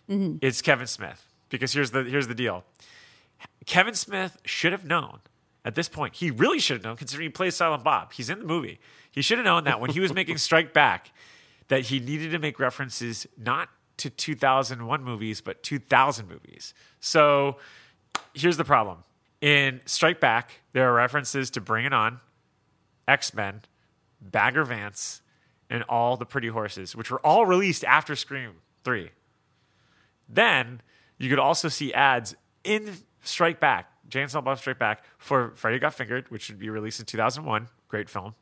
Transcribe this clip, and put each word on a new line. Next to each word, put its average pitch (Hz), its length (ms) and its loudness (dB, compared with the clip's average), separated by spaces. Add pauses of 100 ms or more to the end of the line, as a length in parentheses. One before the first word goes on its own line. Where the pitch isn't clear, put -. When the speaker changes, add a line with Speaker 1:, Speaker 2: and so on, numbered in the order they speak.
Speaker 1:
Mm-hmm. 190 320 -2
Speaker 2:
It's 131 220 0
Kevin 127 240 2
Smith. - 360 -12 (280)
Because 127 240 -4
here's 139 160 0
the, 131 120 0
here's 127 260 -2
the 120 60 -8
deal. 110 300 -4 (1000)
Kevin 196 280 2
Smith 190 520 -6
should - 260 0
have 196 140 -8
known 156 320 -2 (480)
at 113 80 -4
this 160 120 -2
point. 135 280 -8
He 175 160 -2
really 233 300 2
should 131 180 0
have 92 60 -14
known, 113 120 -10
considering 143 300 -10
he 147 40 -10
plays 180 260 -2
Silent 151 280 0
Bob. 135 300 0
He's 120 160 -8
in 190 80 -6
the 220 80 -12
movie. 147 340 -6 (300)
He 139 100 -6
should 226 160 0
have 240 80 -2
known 170 200 4
that 123 160 2
when 127 100 -2
he 165 100 -4
was 175 140 0
making 170 240 -2
Speaker 3:
<laughs> - 0 -
Speaker 2:
Strike 160 340 2
Back, 123 400 4 (560)
that 135 140 2
he 123 180 -4
needed 151 300 -6
to 165 80 -2
make 147 200 -6
references 123 680 -4 (100)
not 123 320 -4 (300)
to 151 100 -8
two - 260 -6
thousand 127 520 2
one 135 180 -4
movies, 110 380 -6
but - 200 -12
two 143 160 -6
thousand 127 480 2
movies. - 460 -18 (280)
So 143 580 4 (760)
here's 160 240 2
the 160 80 -2
problem. 107 400 2 (380)
In 139 420 4
Strike 170 360 2
Back, 120 400 2 (120)
there 131 180 4
are 120 40 6
references 127 560 2
to 120 100 -6
Bring 110 240 -2
It 139 80 -4
On, 117 280 2 (840)
X-Men, 104 560 0 (580)
Bagger 117 440 0
Vance, 104 580 -10 (480)
and 120 180 -4
All 120 300 2
the 117 80 -8
Pretty 120 220 -4
Horses, 104 460 -8
which 110 160 -10
were 131 140 -4
all 190 220 6
released 185 380 2
after 151 320 4
Scream 127 360 -10 (320)
Three. 104 260 -4 (1160)
Then 127 520 2 (380)
you 127 120 -4
could 139 80 4
also 156 300 2
see 143 260 -6
ads 123 400 2 (300)
in 214 280 -2 (300)
Strike - 380 0
Back, 123 300 2 (180)
Jay 135 140 -4
and 139 80 -6
Silent 139 160 -4
Bob 135 120 0
Strike 131 200 -6
Back, 110 260 -2 (140)
for 127 380 0
Freddy 117 220 0
Got 147 160 0
Fingered, 123 360 -6
which - 180 -12
would 107 100 -16
be 107 120 -10
released 110 300 -8
in 110 60 -16
two 107 120 -6
thousand 120 260 0
one, 113 240 -4 (200)
great 104 200 -6
film 101 340 -12